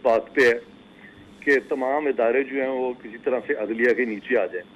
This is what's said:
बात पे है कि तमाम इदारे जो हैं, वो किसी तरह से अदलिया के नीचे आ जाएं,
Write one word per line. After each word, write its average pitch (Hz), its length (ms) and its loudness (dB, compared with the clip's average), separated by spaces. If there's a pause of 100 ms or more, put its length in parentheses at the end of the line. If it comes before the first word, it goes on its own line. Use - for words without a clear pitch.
बात 113 200 2 (100)
पे 131 120 6
है 117 240 0 (720)
कि 143 100 4
तमाम 135 520 -2
इदारे 120 360 2
जो 135 180 -6
हैं, 131 80 -2
वो 127 240 -4
किसी 117 240 -16
तरह 127 220 -2
से - 140 -4
अदलिया 113 400 0
के 120 120 0
नीचे 107 300 -4
आ 101 100 2
जाएं, 90 160 -8 (140)